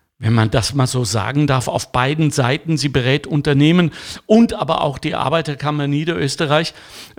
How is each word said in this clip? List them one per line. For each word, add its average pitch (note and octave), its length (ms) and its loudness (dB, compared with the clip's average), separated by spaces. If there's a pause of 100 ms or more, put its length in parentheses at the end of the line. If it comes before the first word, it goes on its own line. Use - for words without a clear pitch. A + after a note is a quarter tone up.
(180)
wenn A2 140 0
man A2+ 180 4
das A#2+ 220 -2
mal C3+ 140 2
so B2 180 -2
sagen A#2 420 -2
darf, C3 220 0
auf - 240 -6
beiden D3 380 0
Seiten. D3 480 0
Sie D3 100 -2
berät C3+ 380 0
Unternehmen D3+ 640 2 (360)
und A3+ 280 4
aber F#3 260 -2
auch C#3 180 -2
die - 180 -4
Arbeiterkammer D3 720 -2
Niederösterreich. D#3 840 -2 (460)